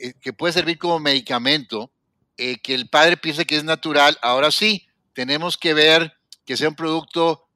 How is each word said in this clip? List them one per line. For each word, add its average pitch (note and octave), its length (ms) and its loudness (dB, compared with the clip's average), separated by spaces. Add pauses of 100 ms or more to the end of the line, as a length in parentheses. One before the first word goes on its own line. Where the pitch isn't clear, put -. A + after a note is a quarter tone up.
eh, B2+ 180 -12
que B2+ 140 -10
puede E3+ 180 -4
servir E3 260 -2
como E3+ 220 -2
medicamento, C3 880 -2 (460)
eh, B2 260 -6
que C3+ 120 -6
el B2+ 160 -6
padre D#3+ 260 4
piense D#3+ 300 -6
que D3+ 100 -2
es D3+ 80 -2
natural, D3+ 580 2
ahora C3 300 2
sí, G#3+ 340 -2 (280)
tenemos D3 420 -4
que E3 180 -2
ver D#3+ 380 4 (320)
que B2+ 140 -6
sea C#3+ 100 -2
un D3+ 80 -4
producto E3 800 -2